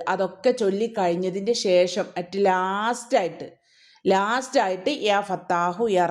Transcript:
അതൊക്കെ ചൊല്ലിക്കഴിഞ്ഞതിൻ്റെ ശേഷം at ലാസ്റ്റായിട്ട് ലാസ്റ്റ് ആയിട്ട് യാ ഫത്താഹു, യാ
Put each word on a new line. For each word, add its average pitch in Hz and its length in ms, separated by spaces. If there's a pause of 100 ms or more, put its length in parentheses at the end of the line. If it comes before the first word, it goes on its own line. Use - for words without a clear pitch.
അതൊക്കെ 185 420
ചൊല്ലിക്കഴിഞ്ഞതിൻ്റെ 196 1000
ശേഷം 180 520 (120)
at 180 180
ലാസ്റ്റായിട്ട് 196 1120 (640)
ലാസ്റ്റ് 233 520
ആയിട്ട് 190 280 (180)
യാ 202 100 (100)
ഫത്താഹു, 175 560 (100)
യാ 180 160